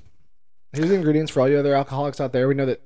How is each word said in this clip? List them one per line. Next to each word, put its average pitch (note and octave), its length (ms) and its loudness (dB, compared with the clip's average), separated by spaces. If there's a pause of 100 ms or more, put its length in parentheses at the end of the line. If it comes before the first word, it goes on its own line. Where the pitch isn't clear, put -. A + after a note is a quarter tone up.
(720)
Here's D#3 180 0
the G3+ 60 4
ingredients D#3 340 0
for D3 100 0
all C3 80 4
you C#3+ 100 4
other C#3+ 160 2
alcoholics C#3 460 -2
out C3 120 -4
there. C3 160 2
We C#3+ 60 2
know C#3 120 0
that B2+ 200 -4